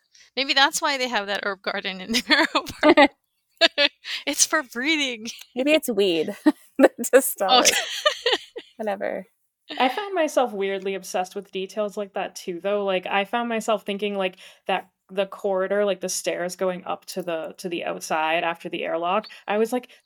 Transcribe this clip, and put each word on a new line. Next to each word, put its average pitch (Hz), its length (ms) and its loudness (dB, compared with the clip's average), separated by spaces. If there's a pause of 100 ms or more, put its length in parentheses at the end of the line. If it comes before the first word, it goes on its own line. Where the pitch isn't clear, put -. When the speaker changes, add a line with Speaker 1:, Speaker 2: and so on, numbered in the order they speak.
(360)
Speaker 1:
Maybe 277 180 0
that's 277 280 4
why 294 160 0
they 254 100 -2
have 214 200 -2
that 202 160 -4
herb 196 180 -4
garden 196 400 -6
in 190 100 -8
<laughs> 247 160 0
their 302 160 4 (120)
apartment. 302 560 6 (500)
Speaker 2:
<laughs> 294 300 4 (340)
Speaker 1:
It's 285 200 0
for 311 180 0
breeding. 254 640 -2 (260)
Speaker 2:
Maybe 269 200 2
it's 302 160 2
weed. 196 440 2 (240)
<laughs> - 200 -12
They're - 120 10 (240)
just - 280 4
all 202 160 6
Speaker 1:
Oh. - 20 8
Speaker 2:
like, - 140 6 (1040)
whatever. 202 480 -4 (520)
Speaker 3:
I 262 120 2
found 403 260 -6
myself 294 380 0
weirdly 196 420 -4
obsessed 185 400 -6
with 196 160 -10
details 202 460 -6
like 202 160 -8
that 185 220 -6
too, 175 260 -8
though. 202 240 0
Like, 190 200 0
I 196 200 0
found 240 240 -4
myself 220 360 -2
thinking, 202 300 -4
like, 185 220 -2 (300)
that 185 220 -2 (200)
the 190 160 0
corridor, 196 580 0
like, 190 160 0
the 185 80 -6
stairs 175 480 -4
going 180 300 -4
up 175 220 -8
to - 140 -8
the, 165 360 -6
to - 100 -8
the 170 160 -6
outside 170 600 -2
after 170 240 -4
the 165 160 -6
airlock, 170 420 -2 (180)
I 208 120 0
was 220 160 0
like, 247 160 -4 (160)